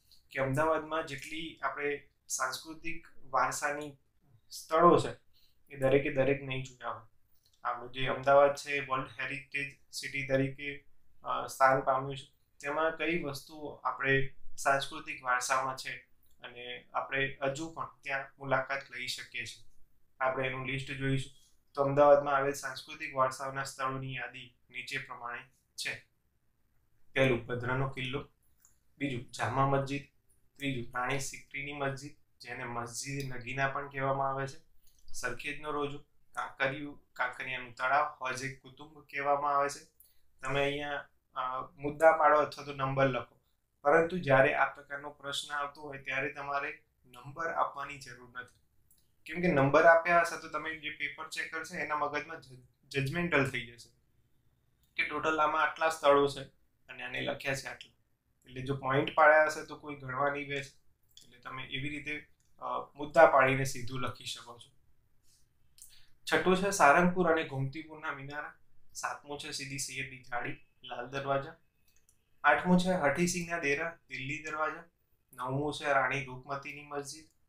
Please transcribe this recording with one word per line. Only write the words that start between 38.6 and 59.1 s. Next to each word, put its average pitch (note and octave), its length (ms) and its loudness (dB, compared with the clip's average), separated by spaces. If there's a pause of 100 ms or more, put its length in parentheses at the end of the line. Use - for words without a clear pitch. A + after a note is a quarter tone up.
કુતુબ D3 380 -20
કહેવામાં C#3+ 560 0
આવે C#3+ 140 2
છે. - 280 -14 (440)
તમે C#3 200 0
અહીંયા, C#3+ 480 -4 (260)
અ, C3 260 -4
મુદ્દા D3 500 4
પાડો D3+ 280 6
અથવા C#3 260 -2
તો C#3+ 80 -8
નંબર C3+ 340 2
લખો, B2 320 -4 (420)
પરંતુ E3 360 4
જ્યારે C#3 380 6
આ C#3 100 2
પ્રકારનો C#3+ 440 -8
પ્રશ્ન C#3 440 -8
આવતો C#3+ 280 -6
હોય C#3 160 -10
ત્યારે C3+ 320 -4
તમારે C#3+ 540 -6 (220)
નંબર C#3+ 420 -10
આપવાની C#3+ 500 -4
જરૂર B2 420 -16
નથી, - 200 -14 (640)
કેમ E3 160 -6
કે F3+ 60 4
નંબર C#3+ 380 6
આપ્યા E3+ 360 8
હશે D#3+ 200 -2
તો D#3+ 80 -12
તમે D#3 280 -6
જે D3+ 120 -8
paper D3+ 380 -10
ચેકર D#3+ 360 -8
છે F3 140 -12
એના D3+ 200 -4
મગજમાં D3 440 -4
જ-, - 460 -20
judgmental C#3+ 640 0
થઈ A#2+ 160 -6
જશે A#2+ 240 -20 (1080)
કે D#3 140 -2
total D3+ 320 0
આમાં D#3 220 4
આટલા D#3+ 260 2
સ્થળો C#3+ 380 6
છે C3+ 160 -6 (440)
અને B2+ 160 -14
આને B2+ 180 -6
લખ્યા C3 340 -4
છે C3 120 -8
આટલા, - 260 -14 (520)
એટલે B2+ 160 -12
જો C3+ 140 -2
point C3+ 400 0